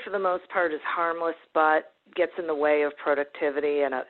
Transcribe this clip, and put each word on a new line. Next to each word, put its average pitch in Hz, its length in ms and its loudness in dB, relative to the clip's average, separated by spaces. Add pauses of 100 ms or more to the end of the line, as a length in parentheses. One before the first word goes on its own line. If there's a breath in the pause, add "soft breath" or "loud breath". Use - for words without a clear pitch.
for 208 60 -12
the 202 80 -2
most 180 320 -2
part, 175 220 0
is 151 120 -6
harmless 165 500 -2 (200)
but 156 400 2 (200)
gets 175 240 0
in 175 80 -6
the 160 80 0
way 151 280 4
of 147 100 0 (100)
productivity 143 800 0
and 135 120 0
a, 131 160 -4